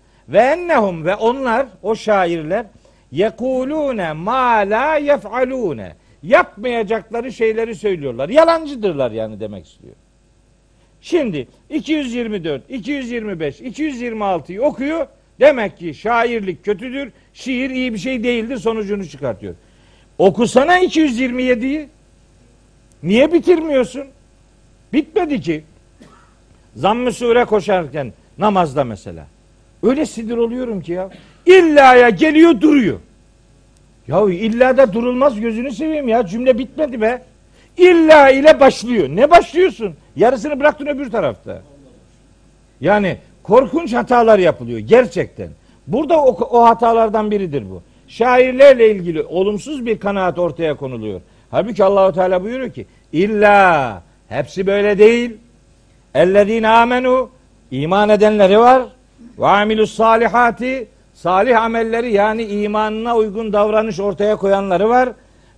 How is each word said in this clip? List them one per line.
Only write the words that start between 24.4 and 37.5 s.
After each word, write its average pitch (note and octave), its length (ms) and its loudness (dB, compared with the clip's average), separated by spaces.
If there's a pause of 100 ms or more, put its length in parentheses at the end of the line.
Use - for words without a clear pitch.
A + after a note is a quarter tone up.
Bitmedi D4 480 -2
ki. D#3 220 -6 (1120)
Zamm-ı A3+ 380 -2
Sure A#3+ 320 0
koşarken D#3 680 -4 (240)
namazda E3 460 0
mesela. F#2 440 -12 (560)
Öyle C4+ 220 0
sinir A3+ 320 -10
oluyorum A#3 440 -6
ki D3+ 100 -12
ya. F#3 180 -8 (360)
İllaya C#4+ 640 8
geliyor, D#4 520 4
duruyor. A#3+ 380 2 (1080)
Ya G3 220 0
illa A3+ 480 0
da C4 160 4
durulmaz, B3 460 -2
gözünü A#3 320 -6
seveyim D4 360 -6
ya. A3+ 200 0
Cümle A#3 300 0
bitmedi B3+ 440 -6
be. A#3 200 -2 (560)